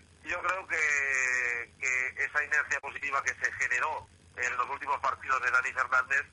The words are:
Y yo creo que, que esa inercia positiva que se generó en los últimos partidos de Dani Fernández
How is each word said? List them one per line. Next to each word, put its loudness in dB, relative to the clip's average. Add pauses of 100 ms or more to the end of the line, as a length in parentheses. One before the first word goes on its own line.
(220)
Y -10
yo -4
creo -2
que, 0
que 0
esa -2
inercia 0
positiva -2
que 0
se -2
generó -2 (300)
en -2
los 0
últimos -4
partidos 0
de 2
Dani 4
Fernández 2